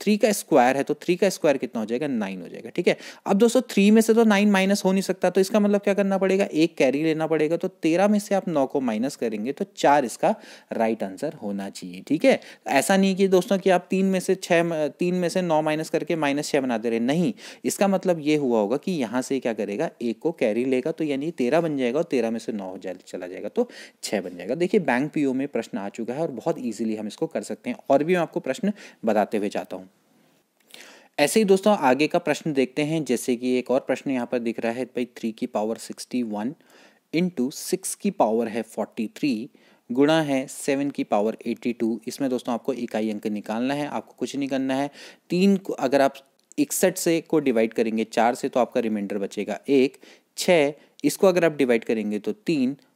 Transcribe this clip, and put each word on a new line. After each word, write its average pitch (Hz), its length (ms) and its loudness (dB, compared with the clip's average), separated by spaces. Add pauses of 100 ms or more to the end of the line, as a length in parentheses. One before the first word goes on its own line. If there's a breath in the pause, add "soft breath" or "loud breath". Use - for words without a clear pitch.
थ्री 107 160 2
का 110 160 2
स्क्वायर 131 440 4
है 139 60 2
तो 147 140 -2
थ्री - 200 -2
का 196 120 2
स्क्वायर 151 280 2
कितना 123 240 -6
हो 107 60 -4
जाएगा, 123 200 -4
नाइन 101 360 -4
हो 76 60 -14
जाएगा, - 220 -14
ठीक 180 180 -2
है। 180 80 4 (300 loud breath)
अब 202 100 4
दोस्तों 233 280 4
थ्री 208 260 4
में 220 120 8
से 226 120 2
तो 233 100 6
नाइन 208 260 4
माइनस 196 340 2
हो 190 80 4
नहीं 190 100 2
सकता, 185 280 0
तो 190 100 4
इसका 208 200 2
मतलब 202 200 2
क्या 202 140 0
करना 196 240 0
पड़ेगा, 190 280 2
एक 160 300 0
कैरी 139 260 2
लेना 156 240 0
पड़ेगा। 156 300 0
तो 180 120 -4
तेरह 175 400 2
में 208 100 2
से 202 160 -2
आप 185 140 -2
नौ 151 180 2
को 139 160 -2
माइनस 120 340 -4
करेंगे 110 360 -4
तो 196 120 -6 (120)
चार 147 280 4
इसका 156 300 -2 (380 loud breath)
राइट 113 300 -2
आंसर 95 320 -8
होना 101 360 -8
चाहिए, 92 320 -14
ठीक - 220 -2
है। 254 160 4 (280 loud breath)
ऐसा 165 280 2
नहीं 196 200 4
कि 196 120 2
दोस्तों 185 300 2
कि 185 120 0
आप 180 200 2
तीन 190 160 0
में 190 140 0
से 185 160 0
छः, 170 540 0
तीन 180 240 -2
में 180 140 0
से 185 140 -2
नौ 160 200 2
माइनस 156 280 -4
करके 165 260 -2
माइनस 147 340 -2
छः 147 100 2
बना 127 180 -2
दे 117 120 -4
रहे, 113 100 0
नहीं, 139 320 0 (320 loud breath)
इसका 196 240 0
मतलब 180 340 0
ये 151 140 2
हुआ 123 240 2
होगा 104 180 0
कि 190 160 -4
यहाँ 127 280 -4
से 135 180 -4
क्या 120 140 -2
करेगा, 107 360 -4 (120)
एक 117 160 -4
को 165 160 -2
कैरी 117 320 0
लेगा, 131 260 0
तो 160 120 -6
यानी 143 280 -4
तेरह 135 280 0
बन 156 180 -2
जाएगा 127 200 -2
और 170 80 0
तेरह 113 240 -2
में 117 100 -6
से - 120 -8
नौ 98 180 -8
हो 92 80 -14
जाए, 92 180 -10 (100)
चला 90 200 -12
जाएगा 92 240 -12
तो 240 180 -2 (340 loud breath)
छः 104 180 -4
बन 87 160 -10
जाएगा। 95 200 -6
देखिए 180 260 0
बैंक 139 300 0
पीओ 139 220 0
में 135 140 -4
प्रश्न 113 300 -8
आ 98 120 -8
चुका 120 240 -8
है 143 60 -6
और 165 120 -4
बहुत 151 280 -4
ईजीली 110 360 -4
हम 107 100 -8
इसको 104 220 -6
कर 107 160 -6
सकते 107 260 -10
हैं। 120 60 -8 (140)
और 139 140 4
भी 180 100 0
मैं 175 60 2
आपको - 220 -4
प्रश्न 190 300 -2 (320 loud breath)
बताते 107 340 2
हुए 101 120 -2
जाता 92 260 -8
हूँ। 90 60 -14 (1400 loud breath)
ऐसे 147 220 4
ही 220 40 4
दोस्तों 196 340 4
आगे 143 280 4
का 170 140 0
प्रश्न 151 320 -2
देखते 135 300 0
हैं, 156 220 -2
जैसे 127 320 0
कि 123 220 -2
एक 123 120 -4
और 131 100 2
प्रश्न 135 300 -4
यहाँ 123 160 -2
पर 127 120 -2
दिख 117 220 -4
रहा 117 120 -2
है 123 140 -6
भाई, 123 220 -6
थ्री - 240 -8
की 123 160 -8
पावर 110 300 -4
सिक्सटी - 460 -8
वन 107 300 -6 (580 soft breath)
इंटू 156 380 -2
सिक्स - 440 -6
की - 180 -4
पावर 113 360 0
है 113 160 -6
फ़ोर्टी 107 420 -6 (100)
थ्री 131 340 -4 (400 soft breath)
गुणा 143 320 4
है 139 240 -2
सेवन 143 440 -4
की 139 140 -6
पावर 110 320 0 (100)
एटी 120 260 -4
टू। 113 340 -2
इसमें 131 240 -6
दोस्तों 123 240 -4
आपको 113 200 -4
इकाई 110 360 -4
अंक 104 180 -8
निकालना 110 460 -4
है, 147 140 -6
आपको 127 260 -10
कुछ - 220 -8
नहीं 139 120 -4
करना 135 260 -2
है। 139 160 -2 (400 loud breath)
तीन 196 280 4
को - 160 -8
अगर 139 260 2
आप 135 140 2 (440)
इकसठ 175 400 0
से 165 240 2
को 160 180 0
डिवाइड 113 340 2
करेंगे 110 320 0
चार 117 280 2
से 127 140 -4
तो 127 120 0
आपका 117 200 0
रिमाइंडर 104 380 -4
बचेगा 98 420 -6 (100)
एक, 139 280 4 (400 loud breath)
छः, 151 340 4 (320 soft breath)
इसको 147 220 2
अगर 175 180 4
आप 156 120 2
डिवाइड 123 280 2
करेंगे 107 340 -2
तो 107 160 -4
तीन, 143 420 -2 (180)